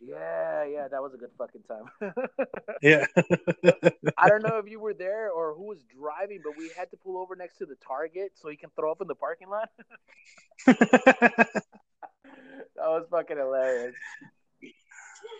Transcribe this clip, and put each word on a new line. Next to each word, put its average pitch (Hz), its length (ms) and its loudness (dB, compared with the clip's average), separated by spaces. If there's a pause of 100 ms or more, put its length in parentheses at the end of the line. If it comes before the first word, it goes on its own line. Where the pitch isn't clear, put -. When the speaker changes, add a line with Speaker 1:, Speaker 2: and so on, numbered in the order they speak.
Speaker 1:
Yeah, 160 640 -4
yeah, 143 240 -8
that 135 120 -8
was 135 140 -10
a - 20 -18
good 117 220 -18
fucking 113 240 -12
time. 123 540 -12
<laughs> 254 100 -6 (560)
Speaker 2:
Yeah. 147 280 8
<laughs> - 1080 2
Speaker 1:
I 180 100 8
don't 214 140 6
know 220 160 -2
if 208 100 -8
you 214 120 -16
were 214 140 -6
there 196 360 -6
or 165 240 -4
who 175 100 -16
was 196 200 -16 (100)
driving, 165 480 -10
but 147 140 -10
we 160 200 -14
had 180 160 -12
to 196 40 -20
pull 185 240 -12
over 185 160 -12
next 180 220 -16
to 185 80 -10
the 139 100 -18 (100)
Target 165 480 -8
so - 140 -16
he 151 80 -12
can 151 180 -20
throw 156 160 -2
up 165 120 -6
in 185 40 -10
the 151 80 -8
parking 165 340 -10
lot. 214 200 -6 (960)
<laughs> - 0 -
Speaker 2:
<laughs> - 920 6 (1200)
Speaker 1:
That 156 120 -2
was 165 220 0
fucking 165 260 -2
hilarious. 131 580 -2 (1500)